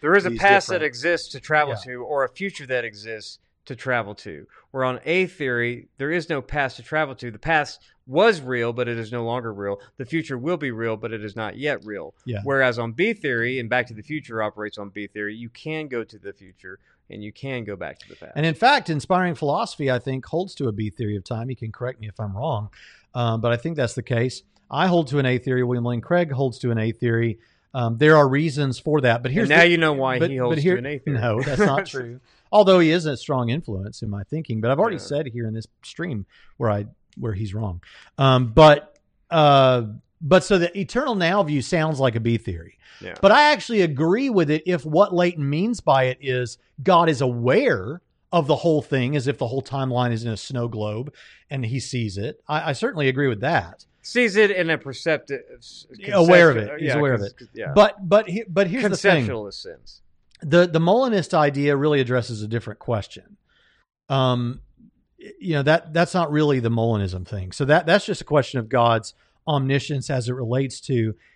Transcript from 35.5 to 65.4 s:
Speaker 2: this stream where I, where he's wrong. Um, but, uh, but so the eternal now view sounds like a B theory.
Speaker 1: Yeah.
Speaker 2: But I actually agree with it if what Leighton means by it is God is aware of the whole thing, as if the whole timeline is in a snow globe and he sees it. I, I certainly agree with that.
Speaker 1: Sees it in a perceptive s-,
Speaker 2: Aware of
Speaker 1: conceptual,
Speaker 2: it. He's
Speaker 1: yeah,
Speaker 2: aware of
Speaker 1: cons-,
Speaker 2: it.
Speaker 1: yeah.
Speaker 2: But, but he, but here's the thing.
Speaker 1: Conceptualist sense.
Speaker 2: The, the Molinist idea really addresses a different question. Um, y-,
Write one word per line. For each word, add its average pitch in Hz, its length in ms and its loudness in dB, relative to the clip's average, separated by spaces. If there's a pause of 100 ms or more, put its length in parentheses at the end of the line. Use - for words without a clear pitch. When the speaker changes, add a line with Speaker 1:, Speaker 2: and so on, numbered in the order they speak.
Speaker 2:
this 110 120 -10 (180)
stream 147 420 -10 (300)
where 117 140 0
I, 104 160 -2 (300)
where 110 180 -6
he's 98 200 -6
wrong. 101 280 -6 (360)
Um, 131 340 4
but, 147 460 8 (320)
uh, 135 520 6 (380)
but 175 220 4
so 196 160 2
the 170 180 -2
eternal 233 380 -2
now 185 300 2
view 147 180 0
sounds 160 380 -2
like 123 160 2
a 117 40 -2
B 117 180 0
theory. 82 400 -10 (220)
Speaker 1:
Yeah. 92 200 -12
Speaker 2:
But 196 120 8
I 294 200 6
actually 214 300 0
agree 170 480 0
with 175 200 2
it 156 140 0
if 175 220 -4
what 175 260 4
Leighton 175 380 0
means 196 300 -2
by 135 240 4
it 127 180 -2
is 127 340 -4 (260)
God 170 280 6
is 135 100 0
aware 127 800 0 (320)
of 170 140 2
the 147 100 2
whole 156 240 2
thing, 131 360 -2
as 127 100 -2
if 139 100 -2
the 127 120 -4
whole 135 140 -4
timeline 123 500 -2
is 113 120 -4
in 120 60 -4
a 110 60 -4
snow 120 320 -6
globe 110 440 -6 (380)
and 131 160 -6
he 127 140 -4
sees 110 360 -6
it. 110 320 -8
I, 156 220 -4
I - 20 -2
certainly 160 360 -2
agree 135 200 0
with 110 120 -4
that. 127 440 -2 (180)
Speaker 1:
Sees 233 340 0
it 208 140 6
in 180 200 0
a 156 80 0
perceptive 139 640 -4 (180)
s-, - 280 -20 (260)
Speaker 2:
Aware 175 380 8
of 123 60 2
Speaker 1:
conceptual, 107 200 -4
Speaker 2:
it. 156 40 -10
He's 151 80 -2
Speaker 1:
yeah, 143 100 0
Speaker 2:
aware 143 160 2
of 107 60 0
Speaker 1:
cons-, 98 200 -6
Speaker 2:
it. - 140 -20
Speaker 1:
yeah. 107 200 -8
Speaker 2:
But, 196 340 4
but 202 200 4
he, 208 200 -4
but 185 200 2
here's 233 200 -2
the 180 80 -2
thing. 165 300 4
Speaker 1:
Conceptualist 107 280 -6
sense. 76 460 -18 (420)
Speaker 2:
The, 170 240 6
the 165 140 0
Molinist 208 540 2
idea 143 420 2
really 147 240 2
addresses 120 420 -2
a 110 60 -8
different 110 300 -6
question. - 580 -8 (720)
Um, 123 520 0 (580)
y-, - 220 -20